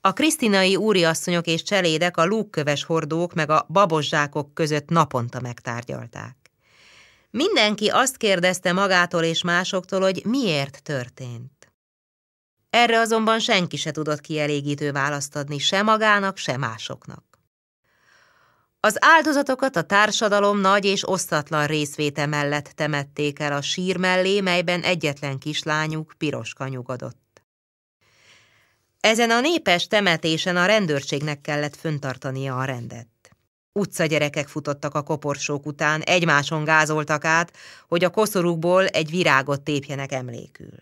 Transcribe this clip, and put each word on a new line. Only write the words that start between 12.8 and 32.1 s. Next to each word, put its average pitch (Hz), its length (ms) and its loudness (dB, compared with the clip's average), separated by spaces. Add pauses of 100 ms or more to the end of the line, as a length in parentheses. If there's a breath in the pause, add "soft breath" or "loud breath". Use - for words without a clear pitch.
azonban 226 400 2
senki 202 380 0
se 151 140 -6
tudott 151 300 -4
kielégítő 147 680 -4
választ 143 440 -4
adni, 147 220 -6
se 190 240 2
magának, 214 560 2
se 131 200 -4
másoknak. - 680 -10 (1500 soft breath)
Az 214 200 2
áldozatokat 285 760 4
a 170 60 0
társadalom 202 800 2
nagy 196 260 2
és 196 240 0
osztatlan 156 560 -2
részvéte 147 600 -2
mellett 147 400 -2
temették 147 760 -4
el 147 140 -2
a 143 80 -2
sír 180 360 -4
mellé, 185 420 2
melyben 180 420 0
egyetlen 147 560 -2
kislányuk, 156 800 -4
Piroska 135 500 -6
nyugodott. 127 760 -12 (1600 soft breath)
Ezen 226 300 4
a 233 100 4
népes 269 480 2
temetésen 175 680 0
a 175 80 4
rendőrségnek 151 760 0
kellett 147 340 -4
föntartania 135 840 -6